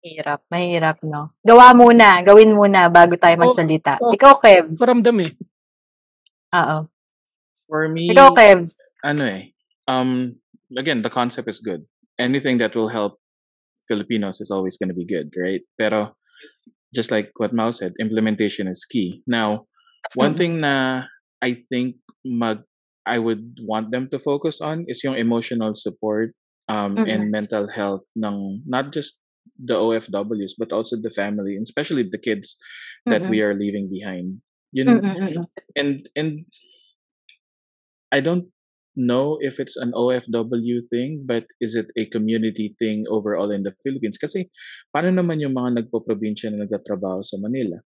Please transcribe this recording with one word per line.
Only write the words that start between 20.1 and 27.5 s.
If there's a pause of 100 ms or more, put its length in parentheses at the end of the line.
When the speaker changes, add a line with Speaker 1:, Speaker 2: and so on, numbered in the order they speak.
Speaker 3:
one
Speaker 1:
Mm.
Speaker 3:
thing
na (360)
I
think (240)
mag-, (400)
I
would
want
them
to
focus
on
is
yung
emotional
support, (320)
um,
Speaker 1:
Mm.
Speaker 3:
and (120)
mental